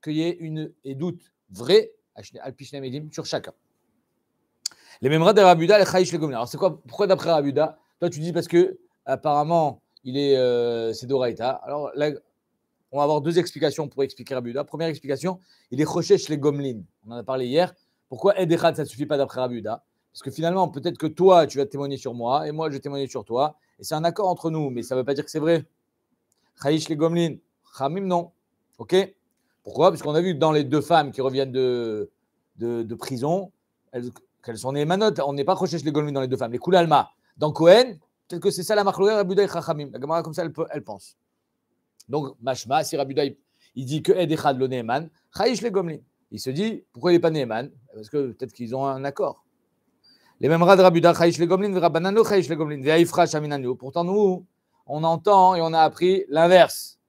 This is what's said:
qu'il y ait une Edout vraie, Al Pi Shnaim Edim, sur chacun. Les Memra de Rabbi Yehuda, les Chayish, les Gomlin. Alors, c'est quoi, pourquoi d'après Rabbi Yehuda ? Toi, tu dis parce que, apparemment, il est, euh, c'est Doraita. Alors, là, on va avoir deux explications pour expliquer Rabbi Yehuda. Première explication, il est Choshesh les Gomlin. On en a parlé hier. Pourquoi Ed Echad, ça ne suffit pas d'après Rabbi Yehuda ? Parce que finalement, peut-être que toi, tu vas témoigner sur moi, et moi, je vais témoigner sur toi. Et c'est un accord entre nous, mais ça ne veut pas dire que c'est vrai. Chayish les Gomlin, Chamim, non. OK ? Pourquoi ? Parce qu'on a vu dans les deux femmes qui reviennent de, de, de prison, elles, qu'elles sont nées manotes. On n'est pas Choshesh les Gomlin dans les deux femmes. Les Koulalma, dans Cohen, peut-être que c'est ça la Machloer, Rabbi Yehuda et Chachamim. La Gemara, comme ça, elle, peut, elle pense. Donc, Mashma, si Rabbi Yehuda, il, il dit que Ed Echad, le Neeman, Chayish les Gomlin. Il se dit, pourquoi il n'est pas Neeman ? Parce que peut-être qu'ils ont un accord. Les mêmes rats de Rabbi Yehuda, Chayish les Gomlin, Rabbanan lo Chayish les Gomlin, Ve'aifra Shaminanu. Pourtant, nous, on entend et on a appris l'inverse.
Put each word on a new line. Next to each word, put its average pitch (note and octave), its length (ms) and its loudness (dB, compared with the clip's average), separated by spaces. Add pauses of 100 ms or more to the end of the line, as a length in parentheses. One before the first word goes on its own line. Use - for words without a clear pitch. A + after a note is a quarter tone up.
qu'il D#3 100 -8
y D#3 100 -2
ait F3 180 -2
une D#3 320 -10 (100)
Edout D3+ 340 -8 (320)
vraie, C#3+ 440 2 (220)
Al A#2 380 -16
Pi C3 120 -18
Shnaim C#3 180 -12
Edim, C#3 300 -10
sur D#3 120 -10
chacun. - 280 -8 (1500)
Les B2 60 0
Memra D#3+ 240 6
de G3+ 80 6
Rabbi F3+ 220 10
Yehuda, G3+ 180 6
les F#3 60 6
Chayish, F#3 260 2
les E3+ 60 -4
Gomlin. D3 180 -4
Alors, A#2 140 -6
c'est D3+ 80 -12
quoi, F3+ 240 -2
pourquoi - 260 -2
d'après E3+ 240 2
Rabbi D3 160 2
Yehuda ? D3 320 0 (220)
Toi, F3 80 0
tu D3 100 -10
dis E3 140 -6
parce E3 160 -4
que, F#3 280 4 (280)
apparemment, D3 760 0 (220)
il B2+ 140 -6
est, C#3 200 4
euh, A#2+ 540 0
c'est A2 160 -10
Doraita. B2 420 -2
Alors, C3+ 460 -8
là, D3 160 -2 (800)
on C3+ 60 -6
va C#3+ 60 2
avoir D3 180 0
deux E3 180 0
explications D3 480 -4
pour C#3 160 -4
expliquer C3+ 320 -8
Rabbi A#2+ 140 -6
Yehuda. C#3 160 -6
Première D#3+ 240 -6
explication, C#3+ 500 -6 (320)
il B2+ 80 -6
est D#3 60 2
Choshesh F3 420 0
les D#3 100 -4
Gomlin. C#3 440 -2 (260)
On A2+ 40 -18
en A#2 40 -14
a A#2+ 80 -12
parlé C3 240 -4
hier. E3 260 0 (360)
Pourquoi F#3+ 280 0
Ed F3+ 140 0
Echad, E3+ 240 2
ça D3+ 80 -6
ne C3 40 -8
suffit C3+ 200 -10
pas D3 100 -2
d'après C3 220 -4
Rabbi B2 160 -4
Yehuda ? A2 280 -10 (280)
Parce - 100 -20
que C3+ 80 -10
finalement, E3+ 400 -2
peut-être D3 300 -8
que D#3 80 -4
toi, F3 400 6
tu A#2+ 100 -8
vas C#3 80 0
témoigner C#3 320 -8
sur B2+ 160 -10
moi, B2+ 340 -2
et D3+ 40 -6
moi, D#3 180 -4
je C#3 60 -8
vais C3+ 40 -8
témoigner C#3 280 -8
sur A#2 180 -10
toi. C#3 320 -2 (220)
Et - 40 -20
c'est - 120 -8
un D#3 80 -4
accord E3+ 240 -2
entre E3 240 -4
nous, D3+ 180 -4
mais A#2+ 140 -8
ça C3 100 -8
ne B2+ 60 0
veut B2 60 -4
pas C#3 100 -2
dire C#3+ 100 -6
que - 60 -18
c'est D#3 80 -4
vrai. D#3+ 260 0 (960)
Chayish D#3 280 -2
les D#3+ 60 -2
Gomlin, E3 420 0 (380)
Chamim, D#3 260 -4
non. F3 300 -4 (460)
OK ? A#2 180 -4 (680)
Pourquoi ? C#3+ 260 2
Parce D#3+ 140 -4
qu'on D3+ 100 -4
a D#3+ 80 2
vu F3+ 140 0
dans D#3 160 0
les D3+ 120 2
deux C#3 180 0
femmes D3 300 0
qui C3+ 100 -8
reviennent C3 300 -2
de, A#2+ 600 -4 (460)
de, A#2 260 -6
de A2+ 120 -10
prison, D3 560 -6 (400)
elles, A#2+ 200 -10 (320)
qu'elles A2 160 -12
sont B2+ 140 -6
nées C#3+ 120 -2
manotes. G3 400 0
On C#3+ 80 -4
n'est C#3 120 -4
pas F#3 100 2
Choshesh E3+ 280 -4
les D3 80 -2
Gomlin D3 200 -2
dans C3+ 100 -4
les C3 60 -4
deux B2+ 100 -2
femmes. A#2 140 -6
Les A#2+ 80 -6
Koulalma, E3+ 500 2 (280)
dans D3+ 140 -2
Cohen, G3 460 6 (300)
peut-être F3 160 -12
que G3 80 0
c'est F#3 100 -8
ça G#3 140 -2
la G#3 80 2
Machloer, G3 320 2
Rabbi G3 160 0
Yehuda G3 140 4
et - 20 -6
Chachamim. D3+ 440 -6
La A#2+ 80 -14
Gemara, D#3+ 220 -2
comme D#3+ 140 -10
ça, F3 80 -4
elle, E3 100 -6
peut, D#3+ 160 -6
elle D3 140 -10
pense. - 340 -18 (920)
Donc, C#3 320 -8
Mashma, C3 440 -2
si D#3+ 120 -6
Rabbi C3+ 200 -4
Yehuda, D3 100 0
il, C3 120 -6 (360)
il B2 120 -10
dit D3+ 180 -6
que F3 80 2
Ed F3 200 2
Echad, D3 280 0
le B2+ 80 0
Neeman, B2+ 420 -4 (260)
Chayish A3+ 280 0
les A#3 80 -4
Gomlin. F3 260 -4 (320)
Il G#2+ 100 -14
se C3 120 -8
dit, G#3 400 -6
pourquoi D3 200 -2
il F3 40 6
n'est E3+ 40 6
pas E3 120 2
Neeman ? C3 400 -6 (220)
Parce G#2+ 160 -20
que C#3 220 -4
peut-être A2 220 -14
qu'ils A#2+ 220 -10
ont C3+ 100 -4
un C3+ 200 -4
accord. C#3 400 -6 (960)
Les C3+ 100 2
mêmes E3 140 4
rats F#3 120 8
de F#3 60 6
Rabbi F3+ 160 8
Yehuda, E3+ 160 6
Chayish E3 240 2
les E3+ 80 0
Gomlin, F#3+ 340 0
Rabbanan E3+ 320 0
lo A3 140 4
Chayish G3 240 0
les E3 60 -4
Gomlin, D3 260 -6
Ve'aifra E3 460 2
Shaminanu. C#3+ 500 -6
Pourtant, C#3 260 -6
nous, F#3 400 0 (440)
on D3+ 160 -6
entend F#3 500 4
et E3+ 80 0
on D#3+ 120 0
a D#3+ 80 4
appris F3+ 460 2
l'inverse. E3 800 4